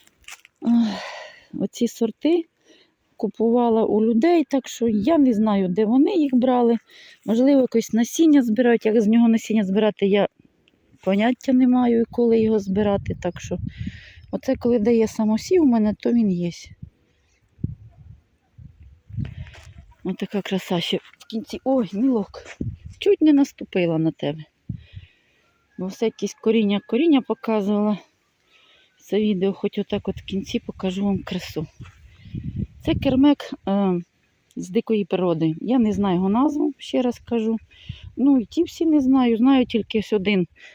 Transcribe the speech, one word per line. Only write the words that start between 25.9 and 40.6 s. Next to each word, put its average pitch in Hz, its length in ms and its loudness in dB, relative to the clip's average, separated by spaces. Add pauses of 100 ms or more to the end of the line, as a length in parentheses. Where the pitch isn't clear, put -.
якісь 208 280 -4
коріння, 214 540 0
коріння 277 340 2
показувала. 208 760 -2 (1000)
Це - 220 -4
відео, 196 340 0
хоч - 240 -6
отак 202 300 -6
от 190 100 -6
в - 80 -16
кінці 196 340 -6
покажу 190 460 -6
вам 196 180 -2
красу. 160 440 -8 (1160)
Це 320 100 -2
кермек, 277 580 2 (140)
е, 190 320 0 (560)
з 180 140 -10
дикої 208 360 -2
природи. 165 560 -2
Я 247 180 0
не 214 140 2
знаю 196 220 0
його 185 140 0
назву, 285 480 0
ще - 240 -4
раз 247 180 -4
кажу. 226 380 -4 (600)
Ну, 269 220 4
і 202 60 -4
ті - 180 -2
всі 339 220 -4
не 302 160 2
знаю. 254 360 2
Знаю 254 280 4
тільки 220 340 -4
ось 208 140 -6
один 190 340 0 (280)